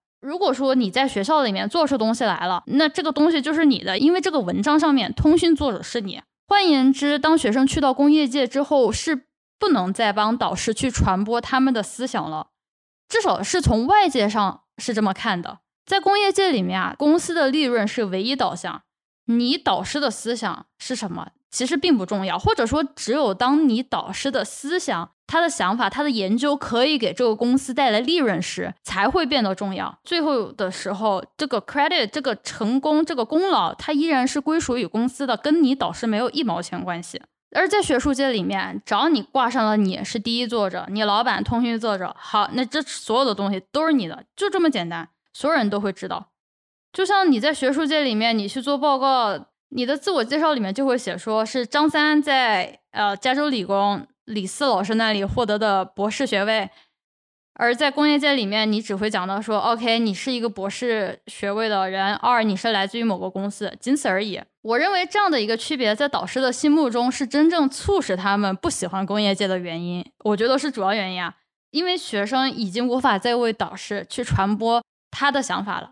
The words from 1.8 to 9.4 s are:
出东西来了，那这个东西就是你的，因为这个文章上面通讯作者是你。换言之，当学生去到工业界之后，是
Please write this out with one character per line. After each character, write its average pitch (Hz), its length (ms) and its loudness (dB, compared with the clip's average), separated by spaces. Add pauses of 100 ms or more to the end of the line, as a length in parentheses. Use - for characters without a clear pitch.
出 277 100 0
东 220 160 2
西 233 120 -2
来 175 200 0
了， 180 220 -2
那 294 220 2
这 330 120 -2
个 311 80 -2
东 302 220 4
西 320 100 2
就 294 120 -2
是 320 120 2
你 262 140 4
的， 190 180 -4
因 285 160 6
为 370 60 2
这 370 100 0
个 302 120 0
文 180 200 -2
章 294 160 4
上 302 160 4
面 247 200 0
通 302 220 4
讯 330 200 4
作 277 160 0
者 185 100 -6
是 233 200 -6
你。 196 200 -10 (260)
换 403 200 4
言 269 240 6
之， 285 260 2
当 311 200 4
学 247 140 2
生 262 140 4
去 269 140 0
到 277 140 4
工 285 180 4
业 302 160 4
界 254 180 0
之 269 160 -2
后， 269 300 4
是 269 360 -4 (300)